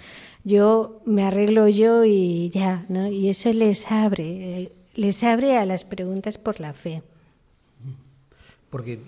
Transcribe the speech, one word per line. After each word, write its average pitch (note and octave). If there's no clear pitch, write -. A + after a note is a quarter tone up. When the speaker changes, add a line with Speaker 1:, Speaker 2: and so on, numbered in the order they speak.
Speaker 1:
"yo G#3+
me G#3
arreglo G#3
yo A3+
y F3
ya", F#3
¿no? F#3+
Y G3
eso A3
les A3
abre, G#3+
eh, F#3
les G3+
abre B3
a G#3+
las F#3
preguntas F#3+
por G#3+
la D3+
fe. D#3+
Speaker 2:
Porque, A#2+